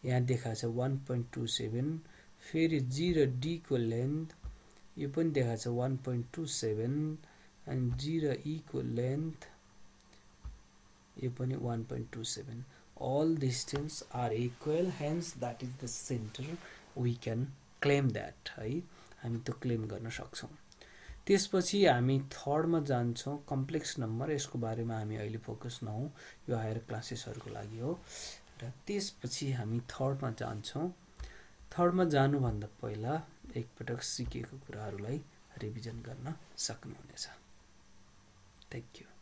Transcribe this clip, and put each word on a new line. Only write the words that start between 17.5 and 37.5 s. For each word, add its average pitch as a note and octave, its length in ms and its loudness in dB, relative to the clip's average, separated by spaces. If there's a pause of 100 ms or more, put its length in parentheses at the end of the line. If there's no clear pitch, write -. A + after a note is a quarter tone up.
claim C#3+ 200 6
that, - 460 0
है, C3+ 340 -4 (400)
हामी A#2 140 0
त्यो - 240 -2
claim A#2 240 0
गर्न G#2 240 -6
सक्छौँ। - 500 -8 (680)
त्यसपछि G3 580 6
हामी C3 340 8
थर्डमा D#3+ 600 2
जान्छौँ, C#3 680 0
complex C#3+ 500 0
number। A#2+ 320 0
यसको C3+ 280 -2
बारेमा A2+ 380 0
हामी G#2+ 180 -2
अहिले G#2+ 220 -4
focus A2+ 460 -8
नहौँ, A#2 320 -2 (340)
यो B2+ 60 2
हायर A2 240 -2
क्लासेसहरूको A2 680 -8
लागि A2 300 -8
हो। C3 200 -2 (640)
र B2 80 -6 (160)
त्यसपछि G3+ 640 -2
हामी A#2 280 0
थर्डमा C3+ 520 -2
जान्छौँ। A#2 680 -4 (720)
थर्डमा F3 320 6
जानुभन्दा C3+ 640 6
पहिला A#2 560 -2 (340)
एकपटक A#2+ 440 -4
सिकेको B2 560 -2
कुराहरूलाई G#2+ 640 -6 (360)
रिभिजन A2+ 440 -6
गर्न B2+ 340 -8 (220)
सक्नुहुनेछ। - 720 -8 (1400)